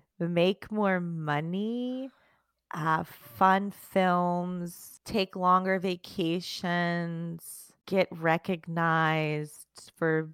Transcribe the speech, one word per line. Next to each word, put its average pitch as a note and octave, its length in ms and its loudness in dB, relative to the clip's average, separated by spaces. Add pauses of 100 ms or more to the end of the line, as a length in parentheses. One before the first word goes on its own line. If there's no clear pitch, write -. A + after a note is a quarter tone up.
(200)
make F3 520 0
more G3+ 300 0
money, F#3+ 1080 -4 (640)
uh, D#3+ 300 0
fun G3 680 2
films, F3 1300 -2
take F#3+ 320 -4
longer F#3 440 4
vacations, E3+ 1900 -4 (140)
get F#3+ 260 2
recognized D#3+ 1900 0
for D#3+ 360 0